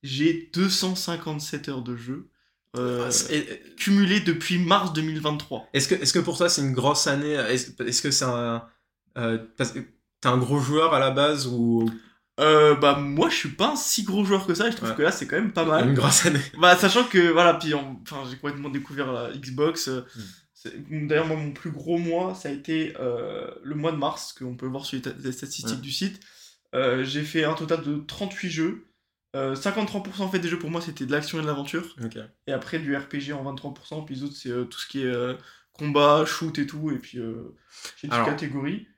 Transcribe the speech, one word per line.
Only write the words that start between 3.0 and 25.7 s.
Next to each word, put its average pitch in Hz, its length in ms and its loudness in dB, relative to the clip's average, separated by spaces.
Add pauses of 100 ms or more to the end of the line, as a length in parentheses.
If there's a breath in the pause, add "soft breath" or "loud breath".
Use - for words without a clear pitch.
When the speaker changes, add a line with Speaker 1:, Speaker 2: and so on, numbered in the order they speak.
Speaker 2:
Ah, 120 40 -2
c'est, - 260 0
et, - 400 -10
Speaker 1:
cumulées 202 440 4
depuis 170 360 0
mars 180 340 4
deux 156 120 -2
mille 156 180 -4
vingt-trois. 147 520 -4
Speaker 2:
Est-ce 135 140 2
que, 185 80 4
est-ce 143 180 0
que 180 60 4
pour 170 180 -2
toi 170 120 4
c'est 156 140 2
une 135 100 0
grosse 135 320 2
année, 147 280 0
est-ce, 123 500 -2
est-ce 120 180 0
que 147 80 -2
c'est 131 160 2
un, 120 400 -2 (540 soft breath)
euh, 113 180 0 (180)
parce 120 160 -2
que - 80 -8 (400)
t'es - 100 0
un 123 100 4
gros 131 200 2
joueur 151 360 4
à 131 40 4
la 135 120 4
base 143 360 2
ou ? 117 400 2 (520 loud breath)
Speaker 1:
Euh, 151 340 10
bah 143 220 6
moi 143 340 2
je 170 60 0
suis - 140 -4
pas 233 240 0
un - 20 -4
si - 280 -2
gros 196 220 0
joueur 190 220 2
que 175 80 2
ça 208 120 2
et 226 40 2
je 226 60 -6
trouve 113 120 -4
Speaker 2:
Ouais. 110 60 -2
Speaker 1:
que 131 80 2
là 170 80 4
c'est 147 160 -6
quand - 80 -4
même 202 180 0
pas 165 120 2
mal. 156 220 4
Speaker 2:
Une 139 60 6
grosse 135 320 4
année. 151 140 4 (200)
Speaker 1:
Bah 180 160 10
sachant 202 280 4
que 180 280 6
voilà, 170 220 8
puis 156 220 0
en, 135 260 -6
enfin 139 260 -12
j'ai 127 100 -10
complètement 143 340 -6
découvert 139 420 -6
la 120 240 -6
Xbox, 139 500 -2
euh, 131 140 -4 (140 loud breath)
Speaker 2:
Mm. 113 60 -14 (340 loud breath)
Speaker 1:
c'est, 151 520 -8
d'ailleurs 156 200 2
moi 156 100 -2
mon 151 140 -6
plus 151 180 -10
gros 160 300 -2
mois 170 340 -2
ça 165 160 -10
a - 20 -4
été, 156 480 -4
euh, 117 520 -6 (120)
le 147 120 -8
mois 151 160 -2
de 156 60 -4
mars, 143 360 -4
qu'on 123 220 -10
peut 131 100 -10
voir 131 180 -6
sur - 120 -8
les 123 80 -6
ta-, 131 80 -6 (120)
les 131 80 -4
statistiques 127 440 -8